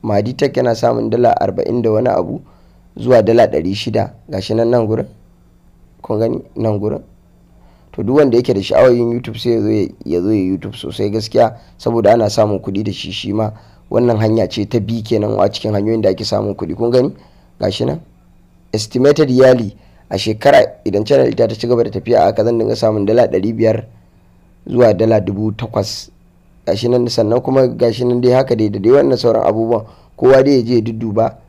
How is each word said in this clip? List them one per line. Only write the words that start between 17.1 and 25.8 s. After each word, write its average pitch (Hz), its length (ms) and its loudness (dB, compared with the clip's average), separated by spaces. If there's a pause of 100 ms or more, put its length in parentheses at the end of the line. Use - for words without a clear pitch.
Ga 101 120 -2
shi 117 140 -6
nan. 156 160 -4 (720)
Estimated 131 580 0
yearly 123 460 4 (340)
a - 60 -6
shekara 110 680 2
idan 101 200 -2
channel 135 220 4
ita 117 220 0
ta 110 60 -4
ci 120 120 -6
gaba 117 180 2
da 107 60 -4
tafiya 107 320 0
a - 40 4
haka 117 180 0
zan 120 140 0
dinga 110 180 0
samun 107 300 0
dala 113 200 4
ɗari 95 300 -2
biyar 113 280 0 (840)
zuwa 113 280 4
dala 110 260 2
dubu 104 320 -4
takwas. 104 580 -8 (560)